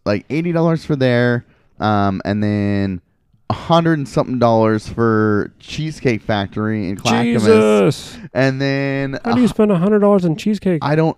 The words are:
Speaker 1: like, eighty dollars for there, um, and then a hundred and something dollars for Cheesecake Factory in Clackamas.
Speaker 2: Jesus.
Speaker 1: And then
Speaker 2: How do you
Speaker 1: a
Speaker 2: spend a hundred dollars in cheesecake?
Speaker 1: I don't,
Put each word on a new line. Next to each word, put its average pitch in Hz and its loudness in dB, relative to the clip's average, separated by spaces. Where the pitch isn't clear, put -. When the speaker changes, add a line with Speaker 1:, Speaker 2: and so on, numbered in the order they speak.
Speaker 1:
like, 101 -2
eighty 165 -2
dollars 165 0
for 160 -2
there, 123 2
um, 101 0
and 104 -2
then 101 -2
a - -2
hundred 165 0
and 135 -6
something 131 -2
dollars 110 2
for 107 0
Cheesecake 151 -4
Factory 107 -4
in 98 -6
Clackamas. 233 0
Speaker 2:
Jesus. 214 2
Speaker 1:
And 131 0
then 139 -4
Speaker 2:
How 233 -2
do 254 2
you 240 4
Speaker 1:
a - 2
Speaker 2:
spend 214 0
a 185 2
hundred 208 2
dollars 202 4
in 160 0
cheesecake? 190 -2
Speaker 1:
I 143 0
don't, 160 0